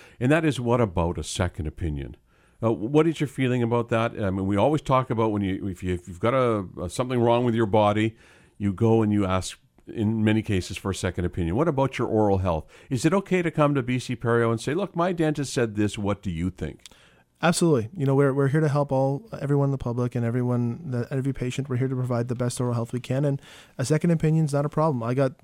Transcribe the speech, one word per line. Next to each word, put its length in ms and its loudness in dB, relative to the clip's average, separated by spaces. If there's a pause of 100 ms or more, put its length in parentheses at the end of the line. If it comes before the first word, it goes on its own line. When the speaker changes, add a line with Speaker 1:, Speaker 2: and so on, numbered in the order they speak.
(220)
Speaker 1:
and 100 4
that 140 2
is, 120 0
what 220 2
about 380 0
a 60 -6
second 440 -4
opinion? 480 -6 (480)
Uh, 80 2
what 360 2
is 120 -2
your 80 -2
feeling 340 0
about 280 0
that? 240 0
I 160 -2
mean, 160 -2
we 100 0
always 260 2
talk 280 0
about 240 0
when 80 -2
you, 260 -2
if 160 -8
you, 100 -2
if 140 -6
you've 140 -16
got 120 2
a, 320 0 (160)
a, 80 -6
something 300 -2
wrong 240 4
with 120 2
your 100 2
body, 500 2 (420)
you 140 0
go 300 4
and 100 2
you 140 2
ask, 320 -2 (280)
in 380 0
many 180 4
cases, 360 -2
for 140 -4
a 40 -6
second 300 -4
opinion. 320 -2
What 100 2
about 300 -2
your 100 0
oral 300 2
health? 300 -2 (220)
Is 140 -2
it 100 2
okay 280 0
to 100 -2
come 240 2
to 80 2
B 160 -2
C 160 -6
Perio 340 2
and 120 0
say, 120 -4
"Look, 220 -4
my 160 0
dentist 400 0
said 240 0
this, 220 0
what 240 -2
do 80 -6
you 220 -2
think?" 320 -8 (580)
Speaker 2:
Absolutely. 540 2
You 100 -4
know, 100 2
we're, 180 4
we're 160 2
here 100 2
to 80 2
help 240 -2
all, 340 -2 (140)
everyone 280 0
in 40 0
the 60 -2
public 360 -4
and 120 -2
everyone, 560 0 (100)
the, 180 -2
every 220 -2
patient. 380 -4
We're 80 -2
here 100 0
to 80 -4
provide 320 -2
the 80 -4
best 240 -4
oral 140 -2
health 180 -4
we 80 -4
can, 240 -2
and 180 0 (360)
a 80 -4
second 260 2
opinion's 400 2
not 140 0
a 40 -4
problem. 320 0
I 120 -2
got 300 0